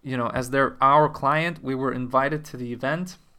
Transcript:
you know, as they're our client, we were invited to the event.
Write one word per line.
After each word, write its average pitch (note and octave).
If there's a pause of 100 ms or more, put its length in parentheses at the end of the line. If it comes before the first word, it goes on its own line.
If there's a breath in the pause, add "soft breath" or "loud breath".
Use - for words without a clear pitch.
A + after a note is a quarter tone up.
you C3
know, A#2+
as B2
they're C3
our C#3+
client, D3+
we C3
were C3
invited C3
to -
the B2
event. D#3 (220)